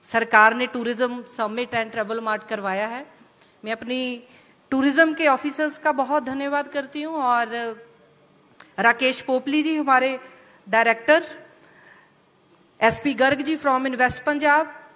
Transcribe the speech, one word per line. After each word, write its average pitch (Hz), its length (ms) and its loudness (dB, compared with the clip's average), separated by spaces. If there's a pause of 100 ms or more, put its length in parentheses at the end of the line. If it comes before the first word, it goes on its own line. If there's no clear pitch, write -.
सरकार 220 500 6
ने 247 140 -4
tourism 240 440 -4
summit 240 580 -6
and 226 260 -4
travel 226 280 -4
mart 214 240 -4
करवाया 202 400 -4
है, 254 200 -10 (580)
मैं 214 60 -6
अपनी 240 520 -6 (460)
टूरिज्म 285 440 4
के 320 140 0
ऑफिसर्स 285 500 0
का 302 140 -2
बहुत 277 320 0
धन्यवाद 277 440 -4
करती 285 340 -8
हूँ। 320 140 -8
और 233 600 -2 (1040)
राकेश 233 420 2
पोपली 269 420 0
जी, 311 140 0
हमारे 262 420 2 (500)
डायरेक्टर, 233 540 4 (1600)
एसपी 226 320 2
गर्ग 262 280 2
जी 294 160 -2
from 262 300 0
Invest 247 400 0
Punjab 294 380 2 (300)